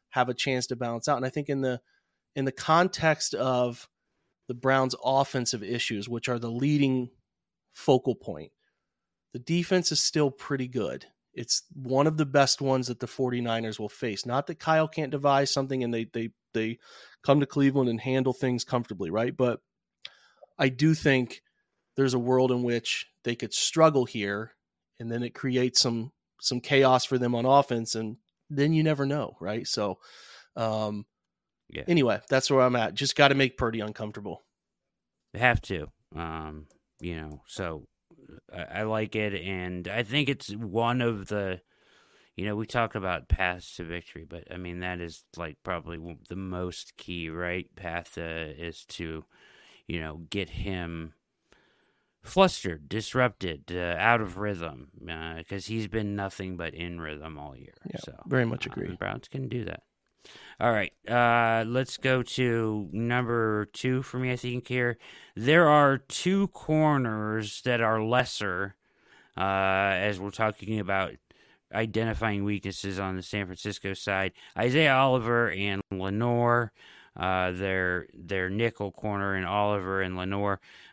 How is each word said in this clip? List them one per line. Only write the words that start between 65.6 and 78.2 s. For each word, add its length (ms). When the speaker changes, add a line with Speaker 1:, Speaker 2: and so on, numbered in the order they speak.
Speaker 2:
are 300
two 500
corners 1120
that 180
are 220
lesser, 720
uh, 580
as 240
we're 140
talking 480
about 320
identifying 720
weaknesses 560
on 160
the 80
San 240
Francisco 480
side, 380
Isaiah 380
Oliver 560
and 280
Lenoir, 800
uh, 360
their, 640
their 360